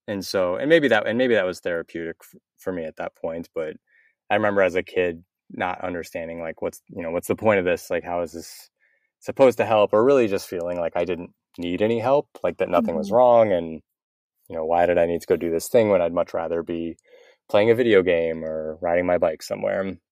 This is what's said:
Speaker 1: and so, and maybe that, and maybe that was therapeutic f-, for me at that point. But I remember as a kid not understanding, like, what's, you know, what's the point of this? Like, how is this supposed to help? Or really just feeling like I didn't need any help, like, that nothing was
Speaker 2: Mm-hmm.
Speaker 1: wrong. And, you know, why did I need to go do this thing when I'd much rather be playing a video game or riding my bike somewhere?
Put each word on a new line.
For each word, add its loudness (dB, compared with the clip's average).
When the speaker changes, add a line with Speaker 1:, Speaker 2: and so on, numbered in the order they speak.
Speaker 1:
and -8
so, -2
and -4
maybe 4
that, 2
and -2
maybe 2
that 2
was -6
therapeutic -6
f-, -20
for -8
me -8
at -12
that -10
point. -8
But -8
I 2
remember 2
as 2
a 2
kid -4
not -6
understanding, -8
like, -10
what's, -8
you -14
know, -8
what's -6
the 0
point 2
of 0
this? -2
Like, -4
how -4
is -8
this -18
supposed 4
to 0
help? 4
Or 4
really 4
just -4
feeling -6
like -4
I 0
didn't -6
need -4
any 0
help, 0
like, -4
that -2
nothing 0
was -6
Speaker 2:
Mm-hmm. 0
Speaker 1:
wrong. 6
And, -4
you -12
know, -6
why 2
did 2
I 4
need -2
to -14
go 2
do -4
this -4
thing 4
when 4
I'd -2
much -2
rather -4
be -8
playing 4
a 6
video 4
game 0
or -8
riding 0
my 2
bike -2
somewhere? -6